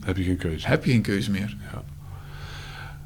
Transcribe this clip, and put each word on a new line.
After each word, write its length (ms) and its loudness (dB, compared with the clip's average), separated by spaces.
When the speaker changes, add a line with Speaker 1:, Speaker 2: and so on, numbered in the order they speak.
Speaker 1:
Heb 120 2
je 60 2
geen 140 4
keuze. 320 0
Speaker 2:
heb 160 4
je 60 4
geen 120 8
keuze 280 2
meer. 260 0
Speaker 1:
Ja. 100 -6